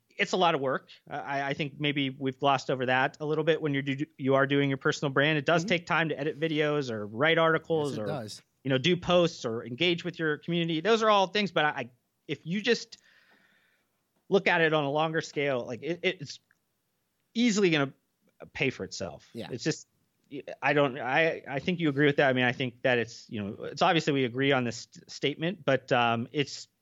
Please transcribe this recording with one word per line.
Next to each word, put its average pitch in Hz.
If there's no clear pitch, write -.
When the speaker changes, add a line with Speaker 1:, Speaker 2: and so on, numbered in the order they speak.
Speaker 1:
It's 202
a 214
lot 170
of 135
work. 135
Uh, 143
I, 139
I 143
think 147
maybe 143
we've 135
glossed 139
over 131
that 131
a 156
little 151
bit 156
when 151
you're 139
do, 139
you 135
are 135
doing 143
your 135
personal 147
brand. 147
It 139
does 165
Speaker 2:
Mm-hmm. 190
Speaker 1:
take 175
time 160
to 135
edit 143
videos 147
or 107
write 143
articles 160
Speaker 2:
Yes, 120
it 107
Speaker 1:
or, 104
Speaker 2:
does. 110
Speaker 1:
you 135
know, 131
do 170
posts 175
or 113
engage 170
with 170
your 156
community. 170
Those 220
are 220
all 196
things, 208
but 156
I, 151
I, 131
if 151
you 175
just -
look 196
at 175
it 156
on 151
a 139
longer 160
scale, 143
like, 113
it, 170
it's 185
easily 208
gonna 139
pay 135
for -
itself. 87
Speaker 2:
Yeah. 110
Speaker 1:
It's 120
just, -
I 139
don't, 143
I, 135
I 139
think 175
you 165
agree 147
with 143
that. 143
I 131
mean, 127
I 120
think 123
that 127
it's, 113
you 107
know, 101
it's -
obviously 165
we 135
agree 131
on 127
this 117
st-, -
statement, 156
but, 135
um, 117
it's, -